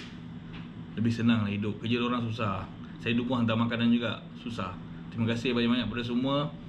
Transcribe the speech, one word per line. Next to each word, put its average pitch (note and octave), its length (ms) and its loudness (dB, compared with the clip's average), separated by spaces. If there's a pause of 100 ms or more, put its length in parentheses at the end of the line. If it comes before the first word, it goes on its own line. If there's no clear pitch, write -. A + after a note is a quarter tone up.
(960)
lebih A2+ 160 2
senang A2+ 320 4
lah G2+ 80 0
hidup. G#2 240 0
Kerja A#2 240 0
diorang A#2+ 240 0
susah. G#2+ 400 -2 (380)
Saya A#2 100 2
dukung A#2+ 300 2
hantar A2+ 100 4
makanan A#2 400 4
juga, A#2 300 0 (180)
susah. G2+ 320 -4 (400)
Terima A2+ 160 2
kasih A#2 240 2
banyak-banyak A#2 380 4
pada A#2+ 160 -4
semua C3+ 420 2 (200)